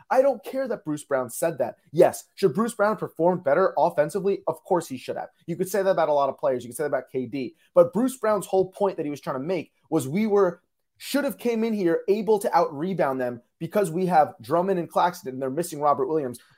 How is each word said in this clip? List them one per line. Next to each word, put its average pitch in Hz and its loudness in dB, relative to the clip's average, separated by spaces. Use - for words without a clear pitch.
I 254 4
don't 269 0
care 262 -6
that 220 -8
Bruce 151 -6
Brown 127 -2
said 160 -4
that. - -4
Yes, 151 4
should 170 2
Bruce 226 -2
Brown 208 2
perform 175 0
better 175 2
offensively? 170 0
Of 156 -6
course 180 0
he 127 -10
should - -10
have. - -10
You 170 -6
could 185 -4
say 196 -2
that 190 4
about 165 2
a 151 2
lot 139 4
of 135 -6
players. 127 -2
You 117 -14
could 117 -16
say 156 -6
that 147 -2
about 131 -4
K 127 -4
D. 127 -8
But 175 6
Bruce 254 0
Brown's 214 0
whole 190 0
point 196 -2
that 156 -4
he 147 -4
was 139 -8
trying 147 -6
to 139 -8
make 170 -4
was 143 -2
we 208 0
were, 196 2
should - -2
have 254 -4
came 233 -2
in 226 0
here 175 0
able 208 2
to 233 -2
out-rebound 160 0
them 123 -4
because 185 0
we 180 -2
have 156 4
Drummond 175 0
and 165 -8
Claxton, 175 -2
and 131 -10
they're 135 -2
missing 156 -4
Robert 139 2
Williams, 139 -4